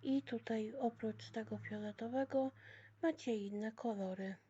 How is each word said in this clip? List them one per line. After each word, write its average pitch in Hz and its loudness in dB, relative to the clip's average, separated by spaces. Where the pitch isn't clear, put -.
I 277 4
tutaj 226 -2
oprócz 233 -2
tego 220 -4
fioletowego 240 0
macie 320 4
inne 208 0
kolory. 190 0